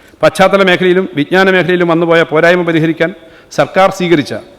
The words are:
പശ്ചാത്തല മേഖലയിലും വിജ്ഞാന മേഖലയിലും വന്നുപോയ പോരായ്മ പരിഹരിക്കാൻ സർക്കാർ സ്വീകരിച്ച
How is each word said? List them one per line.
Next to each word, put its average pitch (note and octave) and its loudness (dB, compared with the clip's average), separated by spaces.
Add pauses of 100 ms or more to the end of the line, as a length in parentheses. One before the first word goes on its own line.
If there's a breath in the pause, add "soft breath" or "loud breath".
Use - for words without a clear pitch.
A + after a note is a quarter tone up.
(220 soft breath)
പശ്ചാത്തല F#3+ 2
മേഖലയിലും F3+ 0 (100)
വിജ്ഞാന F3+ 0 (100)
മേഖലയിലും F3+ 0
വന്നുപോയ E3 2
പോരായ്മ E3+ 2
പരിഹരിക്കാൻ E3 -2 (480 loud breath)
സർക്കാർ F#3+ 0 (100)
സ്വീകരിച്ച E3 0 (260)